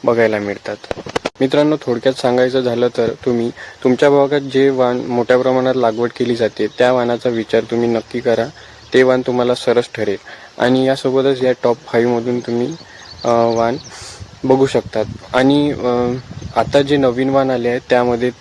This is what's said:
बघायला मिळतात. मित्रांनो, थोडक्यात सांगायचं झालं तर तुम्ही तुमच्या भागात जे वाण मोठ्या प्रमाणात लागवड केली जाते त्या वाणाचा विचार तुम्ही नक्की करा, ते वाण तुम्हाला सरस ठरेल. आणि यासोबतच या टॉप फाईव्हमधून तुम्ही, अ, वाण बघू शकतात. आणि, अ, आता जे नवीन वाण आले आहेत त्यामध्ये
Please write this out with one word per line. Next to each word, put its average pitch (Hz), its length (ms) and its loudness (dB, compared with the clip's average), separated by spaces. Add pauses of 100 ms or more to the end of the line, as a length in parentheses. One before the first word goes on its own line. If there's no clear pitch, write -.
बघायला 113 360 2
मिळतात. 104 360 -6 (640)
मित्रांनो, 147 400 2
थोडक्यात 127 320 0
सांगायचं 127 480 0
झालं 120 260 0 (100)
तर 117 120 0 (160)
तुम्ही 120 260 0 (320)
तुमच्या 131 260 4
भागात 139 320 2
जे 135 280 2
वाण 123 280 0
मोठ्या 123 420 0
प्रमाणात 127 360 0
लागवड 117 400 0
केली 120 200 0
जाते 107 320 -2
त्या 127 260 2
वाणाचा 120 360 0
विचार 113 340 -2
तुम्ही 117 260 -2
नक्की 117 300 -4
करा, 117 260 0 (480)
ते 131 100 6
वाण 127 240 2
तुम्हाला 123 280 0
सरस 120 400 0
ठरेल. 101 220 -4 (400)
आणि 131 300 2
यासोबतच 135 560 0
या 127 80 2 (120)
टॉप 120 140 2 (100)
फाईव्हमधून 120 520 0
तुम्ही, 120 280 -2 (560)
अ, 131 60 -2
वाण 117 460 0 (680)
बघू 135 220 4
शकतात. 110 400 -4 (280)
आणि, 143 380 2
अ, 123 400 -2 (480)
आता 143 220 2
जे 143 160 2
नवीन 131 320 0
वाण 135 200 0
आले 120 200 -2
आहेत 123 200 -2
त्यामध्ये 123 520 2